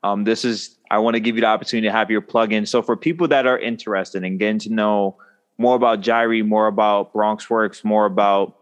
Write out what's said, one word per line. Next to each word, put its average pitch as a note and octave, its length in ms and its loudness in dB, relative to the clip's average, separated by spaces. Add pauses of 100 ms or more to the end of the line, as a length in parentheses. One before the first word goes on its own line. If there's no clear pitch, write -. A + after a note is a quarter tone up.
um, G2+ 220 -2
this A2 200 0
is, A#2 320 -6 (140)
I G#2 80 0
wanna A#2 220 0
give A2+ 160 -2
you A2+ 60 0
the A2+ 60 2
opportunity A2 400 0
to G2+ 40 0
have G#2+ 180 0
your G#2+ 120 0
plug A2 300 0
in. G#2+ 140 -2
So A#2 160 0
for A2+ 160 -2
people E3 300 -2
that C3+ 180 2
are B2+ 140 2
interested G2+ 640 -6
in F#2 160 -6
getting G#2+ 220 0
to G#2+ 120 -8
know G#2 420 0 (440)
more B2 160 4
about A2+ 260 2
Jairi, A2+ 420 0
more G#2+ 220 2
about G#2 480 0
Bronx G#2+ 340 -2
Works, A2 360 -2
more G#2+ 240 2
about G2 540 2